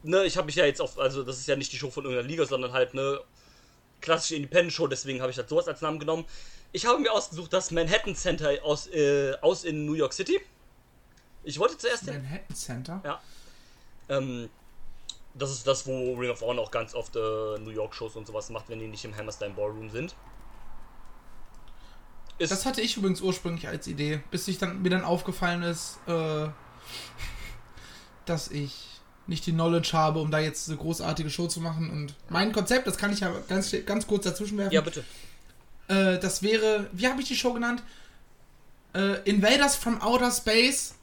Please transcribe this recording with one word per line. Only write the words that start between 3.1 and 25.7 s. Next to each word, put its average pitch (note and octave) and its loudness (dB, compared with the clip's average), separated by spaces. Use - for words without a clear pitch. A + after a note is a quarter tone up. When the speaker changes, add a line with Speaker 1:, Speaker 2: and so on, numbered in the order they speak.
Speaker 1:
klassische E3 2
Independent-Show, D#3+ 2
deswegen C3 -4
hab C3 0
ich B2 -6
halt B2 -6
sowas E3+ 2
als D3 -6
Namen D#3 -2
genommen. D#3+ -2
Ich G3 -2
habe B3 6
mir A3+ 4
ausgesucht, E3+ -2
das F3+ 2
Manhattan E3 2
Center E3+ 0
aus, D3+ 0
äh, C#3+ 4
aus F3+ 6
in D3+ -2
New D3 0
York D#3 2
City. E4 2
Ich C#3+ -8
wollte A#3 2
zuerst A#3 -2
Speaker 2:
Das - -6
Speaker 1:
hin. C#3 -6
Speaker 2:
Manhattan C#3+ -8
Center? C3 -8
Speaker 1:
Ja. D3 -6
Ähm, C3 -2
das C3+ -4
ist A#2+ -6
das, C3+ 2
wo B2+ -2
Ring B2 -2
of A#2 -4
Honor A#2+ 0
auch - -12
ganz A2+ -2
oft, A#2 -6
äh, A#2 0
New A2 -2
York-Shows A2 -6
und G#2+ -12
sowas G#2+ -6
macht, A2+ -8
wenn A2+ -8
die A2 -8
nicht G#2+ -10
im G#2 -10
Hammerstein G#2+ -8
Ballroom G#2+ -4
sind. B2+ -6
Ist E3 0
Speaker 2:
Das F#3+ 0
hatte B3+ 0
ich A#3 -2
übrigens F#3+ 2
ursprünglich F3 -2
als E3 -6
Idee, D3 -2
bis F3+ -4
ich F#3 -2
dann, F#3+ -2
mir F3+ 4
dann F3+ 2
aufgefallen F3 0
ist, E3+ -4